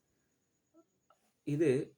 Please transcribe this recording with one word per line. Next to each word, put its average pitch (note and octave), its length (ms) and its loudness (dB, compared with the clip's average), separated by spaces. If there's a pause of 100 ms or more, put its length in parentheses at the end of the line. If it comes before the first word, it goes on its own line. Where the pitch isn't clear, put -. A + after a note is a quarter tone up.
(1400)
இது C#3+ 540 -2